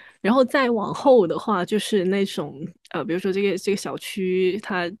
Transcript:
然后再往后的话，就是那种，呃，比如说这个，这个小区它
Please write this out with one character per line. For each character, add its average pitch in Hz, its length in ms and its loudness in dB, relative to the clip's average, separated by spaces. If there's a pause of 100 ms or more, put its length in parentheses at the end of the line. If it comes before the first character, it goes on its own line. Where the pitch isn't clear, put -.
(220)
然 196 100 2
后 262 100 6
再 254 280 2
往 202 240 -2
后 247 320 6
的 160 120 -2
话， 185 280 -2
就 214 120 0
是 196 280 0
那 196 180 0
种， 147 420 -8 (260)
呃， 160 120 -4
比 156 80 -4
如 175 60 -2
说 190 120 -2
这 196 120 -2
个， 196 160 0
这 - 120 -4
个 196 60 0
小 139 220 -8
区 185 640 0
它 175 280 -4 (100)